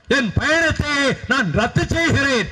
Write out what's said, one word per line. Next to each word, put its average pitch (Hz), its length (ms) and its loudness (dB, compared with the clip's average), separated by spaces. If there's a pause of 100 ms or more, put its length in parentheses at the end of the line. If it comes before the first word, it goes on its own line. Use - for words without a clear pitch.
"என் 247 320 0
பயணத்தையே 294 760 0 (100)
நான் 254 240 0
ரத்து 233 360 0
செய்கிறேன், 277 640 0